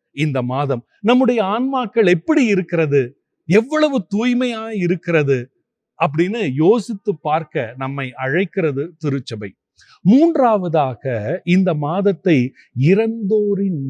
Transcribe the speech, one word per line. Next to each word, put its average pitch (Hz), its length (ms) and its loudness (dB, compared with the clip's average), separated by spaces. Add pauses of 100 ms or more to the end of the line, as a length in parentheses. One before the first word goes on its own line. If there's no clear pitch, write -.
(120)
இந்த 139 300 -2
மாதம். 127 440 -4 (160)
நம்முடைய 240 420 2
ஆன்மாக்கள் 240 640 0
எப்படி 240 380 2
இருக்கிறது, 165 560 0 (440)
எவ்வளவு 269 640 0
தூய்மையாய் 226 680 -2
இருக்கிறது 165 600 0 (640)
அப்படின்னு 175 400 -2 (140)
யோசித்து 196 640 0
பார்க்க 147 580 -4
நம்மை 135 360 -6
அழைக்கிறது 147 680 -2 (140)
திருச்சபை. 123 520 -6 (520)
மூன்றாவதாக, 202 1000 2 (420)
இந்த 180 300 2
மாதத்தை 165 640 0 (420)
இறந்தோரின் 202 1000 0 (100)